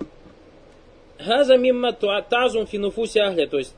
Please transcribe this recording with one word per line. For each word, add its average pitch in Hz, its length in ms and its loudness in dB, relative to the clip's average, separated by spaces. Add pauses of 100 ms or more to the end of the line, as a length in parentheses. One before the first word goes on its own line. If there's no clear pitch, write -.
(1200)
"Хаза 254 360 2
мимма 247 380 2
туатазум 208 760 -2
фи 208 100 -8
нуфуси 202 420 -2
ахля". 185 280 0
То 143 120 -2
есть 127 180 -8